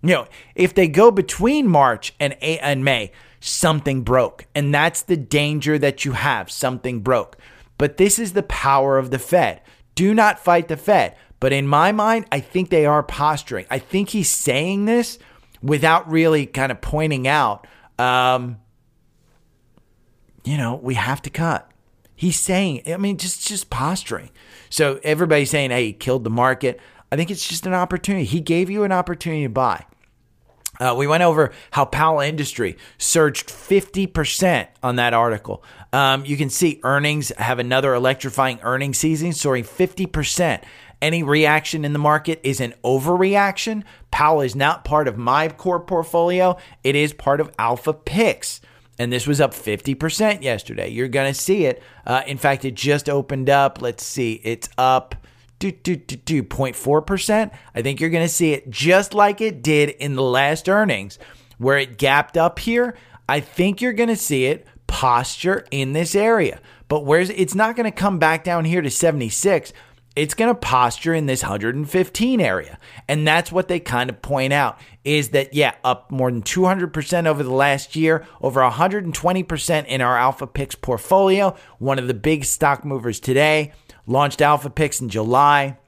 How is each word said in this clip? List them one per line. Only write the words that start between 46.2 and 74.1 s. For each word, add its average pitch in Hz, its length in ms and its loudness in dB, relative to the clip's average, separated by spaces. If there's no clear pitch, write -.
It 135 120 0
is 147 180 0
part 143 280 0
of 151 160 -4
Alpha 123 360 -2
Picks. - 680 -2
And 120 140 -4
this 123 160 -2
was 147 140 2
up 135 120 2
fifty 107 400 -4
percent 165 480 -2
yesterday. 113 480 -6
You're 120 200 -4
gonna 135 240 0
see 185 320 0
it. 127 180 -2
Uh, 131 200 -2
in 135 120 -8
fact, 139 260 0
it 131 120 -6
just 143 340 0
opened 139 400 -2
up. 139 320 4
Let's 120 240 -6
see. 113 380 -4
It's 113 340 -6
up 127 380 2
do, 196 120 -4
do, 180 260 -4
do, - 180 -14
do, 143 280 -2
point 131 340 -4
four 147 240 2
percent. 208 500 -2
I 117 60 -4
think 135 180 -4
you're 160 100 -2
gonna 165 200 0
see 160 240 0
it 135 160 -8
just 175 440 2
like 202 280 2
it 190 200 -4
did 147 280 2
in 139 260 -8
the 131 80 0
last 139 460 0
earnings, 156 500 0
where 135 200 2
it 127 200 -4
gapped 139 400 0
up 170 200 2
here. 240 380 -2
I 143 140 0
think 185 400 -2
you're 247 100 -2
gonna 226 240 0
see 135 300 -2
it 147 200 -2
posture 127 840 0
in 135 200 -4
this 165 240 -2
area. 208 460 2
But 151 180 -2
where's, 170 260 2
it's 185 240 -2
not 220 200 0
gonna 226 160 -2
come 196 260 -2
back 156 280 2
down 170 180 0
here 170 180 0
to 143 80 -2
seventy-six. 151 840 0
It's 147 180 -4
gonna 226 220 0
posture 127 580 0
in 160 120 0
this 156 160 -2
hundred 104 340 -4
and 143 140 -6
fifteen 220 500 0
area. 95 400 -2
And 151 180 0
that's 165 240 0
what 180 160 -2
they 175 140 -2
kind 123 280 -4
of - 120 -12